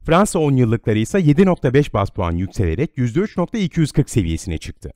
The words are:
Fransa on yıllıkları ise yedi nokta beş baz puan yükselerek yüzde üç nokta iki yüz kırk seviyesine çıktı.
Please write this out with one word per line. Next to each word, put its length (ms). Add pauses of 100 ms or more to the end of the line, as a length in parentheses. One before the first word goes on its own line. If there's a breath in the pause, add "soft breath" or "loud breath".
Fransa 340
on 160
yıllıkları 440
ise 200
yedi 260
nokta 280
beş 200
baz 160
puan 220
yükselerek 680
yüzde 220
üç 180
nokta 200
iki 220
yüz 120
kırk 180
seviyesine 480
çıktı. 380